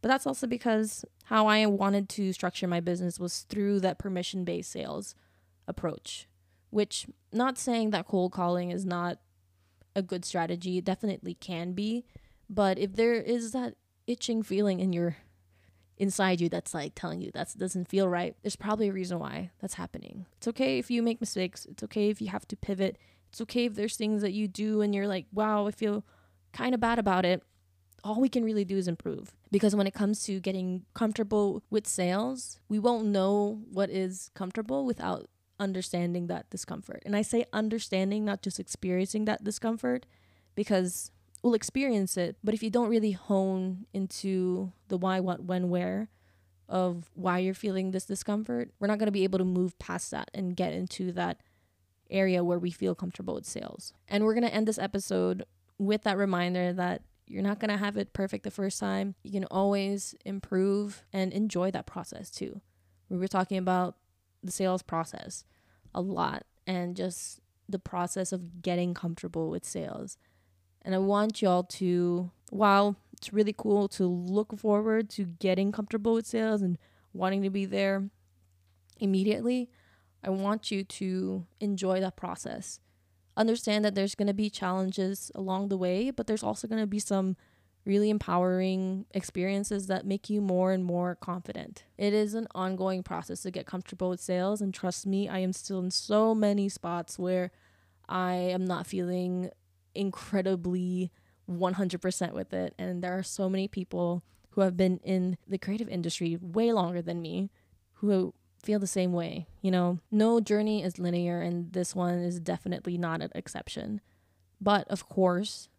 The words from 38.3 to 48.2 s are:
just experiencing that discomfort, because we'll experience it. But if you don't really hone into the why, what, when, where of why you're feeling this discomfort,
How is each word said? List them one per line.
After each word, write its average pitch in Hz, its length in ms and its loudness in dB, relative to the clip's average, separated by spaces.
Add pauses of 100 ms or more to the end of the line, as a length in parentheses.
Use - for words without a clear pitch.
just 190 180 -4
experiencing 185 680 -2
that 214 180 -2
discomfort, 226 600 -2 (480)
because 185 580 0 (300)
we'll 240 120 4
experience 226 640 0
it. 175 260 -2
But 214 100 2
if 220 80 -2
you 220 80 -2
don't 233 200 2
really 214 240 4
hone 190 800 0
into 185 800 -2 (160)
the 185 80 0
why, 190 220 2
what, 180 240 -2
when, 180 260 0
where 180 400 0 (600)
of 180 440 -2
why 180 260 0
you're 190 140 0
feeling 190 380 -2
this 185 140 -4
discomfort, 214 760 -4